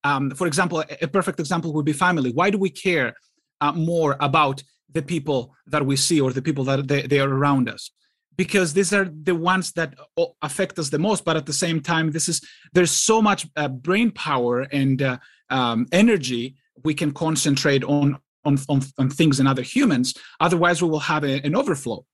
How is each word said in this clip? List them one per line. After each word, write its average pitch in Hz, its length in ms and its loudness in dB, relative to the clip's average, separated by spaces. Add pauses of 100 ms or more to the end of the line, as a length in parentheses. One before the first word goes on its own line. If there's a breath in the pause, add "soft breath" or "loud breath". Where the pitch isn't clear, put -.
um, 139 280 0
for 175 140 -4
example, 165 360 0
a, 151 240 -6
a - 20 -6
perfect 185 320 -2
example 160 340 -4
would 147 120 -2
be 151 80 0
family. 147 380 0
Why 175 200 2
do 202 80 -2
we 190 100 0
care, 151 460 -2 (440)
uh, 147 120 0
more 160 480 0
about 139 420 2 (320)
the 160 80 -2
people 143 540 -4 (120)
that 147 180 0
we 135 100 2
see 151 240 2
or 131 140 2
the 131 80 -4
people 139 240 -2
that 135 200 0
they, 139 180 0
they 139 180 2
are 139 120 0
around 135 360 2
us? - 220 -14 (440)
Because 185 380 0
these 196 180 2
are 196 140 2
the 156 300 -4
ones 180 380 0
that 160 200 -4 (240)
o-, 170 240 -2
affect 185 380 -4
us 143 100 -4
the 147 100 -2
most. 196 240 0
But 160 140 0
at 147 80 -6
the 151 80 -6
same 165 260 -2
time, 160 320 0
this 160 160 -4
is, 165 140 -4 (320 loud breath)
there's 175 180 4
so 220 300 2
much, 202 340 2
uh, 147 140 -2
brain 180 420 0
power 123 500 0 (120)
and, 135 280 2
uh, 131 160 0 (320 soft breath)
um, 123 440 0
energy 135 600 2 (280)
we 156 100 0
can 151 200 -2
concentrate 147 720 0
on, 143 320 2 (260)
on, 143 140 2 (100)
on, 139 140 2 (160)
on 131 120 0
things 139 300 2
and 135 80 2
other 131 140 0
humans. 135 520 0 (280 loud breath)
Otherwise, 170 400 2
we 175 80 2
will 156 100 0
have 151 240 -2
a, 139 220 -2
an 151 100 0
overflow. 151 580 -4